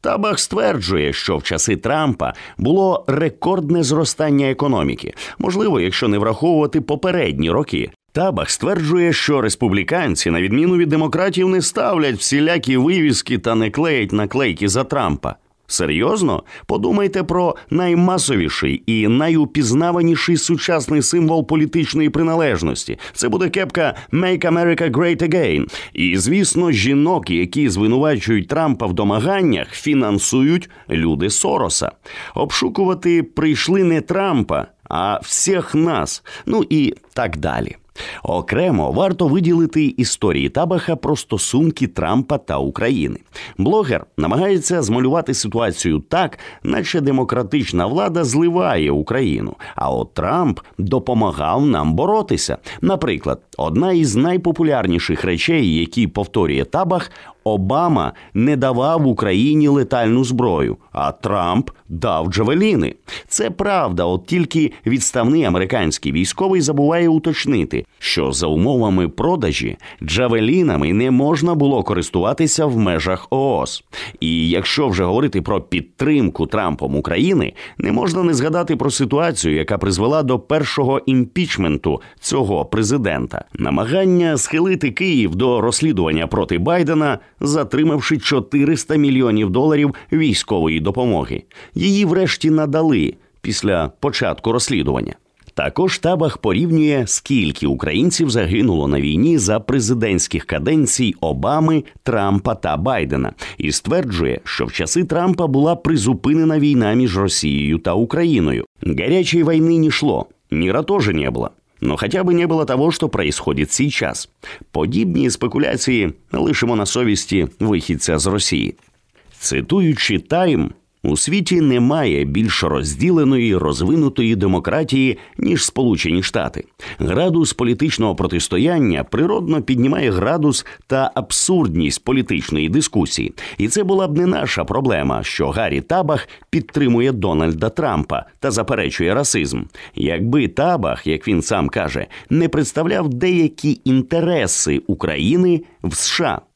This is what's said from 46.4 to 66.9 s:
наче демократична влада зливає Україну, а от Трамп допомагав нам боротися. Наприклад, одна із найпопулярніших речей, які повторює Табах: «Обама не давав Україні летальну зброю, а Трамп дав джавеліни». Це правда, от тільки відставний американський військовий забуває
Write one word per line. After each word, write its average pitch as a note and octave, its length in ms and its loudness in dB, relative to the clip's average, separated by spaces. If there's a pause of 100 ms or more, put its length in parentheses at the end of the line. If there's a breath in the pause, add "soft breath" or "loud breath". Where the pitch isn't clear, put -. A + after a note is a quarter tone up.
наче - 380 -2
демократична B2 840 0
влада E3+ 380 0
зливає C#3+ 680 2
Україну, D2+ 640 -2 (200 loud breath)
а C2+ 160 -2
от A#1 220 -4
Трамп B2+ 460 -2 (180 soft breath)
допомагав G2 880 0
нам D#2+ 280 2
боротися. D#3+ 640 0 (240 loud breath)
Наприклад, A2 600 -2 (160)
одна F2+ 340 0
із D3+ 240 2
найпопулярніших D3+ 1080 0
речей, F2+ 520 2
які E2+ 320 0
повторює D#2+ 560 0
Табах: F3 480 -2 (320 loud breath)
«Обама G#2+ 720 0 (200 loud breath)
не B2+ 220 2
давав C3+ 520 2
Україні B2 600 2
летальну B2+ 560 2
зброю, G2+ 540 0 (140)
а C#2+ 200 -2
Трамп F#2+ 580 -2 (200 soft breath)
дав E2 380 -2
джавеліни». A#2 680 0 (320 loud breath)
Це - 220 -2
правда, E3+ 560 -2
от F2+ 200 -2
тільки E3 460 0 (140 loud breath)
відставний B2+ 580 0
американський F2+ 680 0
військовий F3 500 0
забуває D3+ 480 2